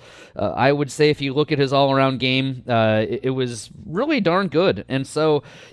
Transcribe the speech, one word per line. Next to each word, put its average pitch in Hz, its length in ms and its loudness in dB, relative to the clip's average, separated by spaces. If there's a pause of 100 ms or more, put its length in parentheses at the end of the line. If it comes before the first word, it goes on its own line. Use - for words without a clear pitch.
(360)
Uh, 101 200 -4
I 135 160 4
would 143 180 -2
say 151 200 2
if 143 100 -2
you 135 140 -4
look 151 180 0
at 139 60 2
his 135 140 0
all-around 135 460 2
game, 131 500 -2
uh, 110 400 2
it, 117 160 -6
it 131 60 -2
was 123 400 -6 (160)
really 240 340 -2
darn 180 280 2
good. 147 400 0
And 135 180 -4
so, 151 360 0 (300)